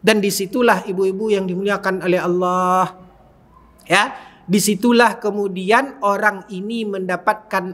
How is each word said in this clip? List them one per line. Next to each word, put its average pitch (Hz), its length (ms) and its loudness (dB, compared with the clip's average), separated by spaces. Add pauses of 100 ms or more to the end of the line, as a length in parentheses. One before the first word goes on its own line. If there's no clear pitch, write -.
Dan 214 160 4
disitulah, 196 640 0
ibu-ibu 190 480 -2
yang 190 160 -2
dimuliakan 190 560 -4
oleh 180 160 2
Allah, 180 720 0 (960)
ya, 202 240 2 (320)
disitulah 226 720 2
kemudian 202 880 -2
orang 202 480 0
ini 214 320 -6
mendapatkan 196 880 -4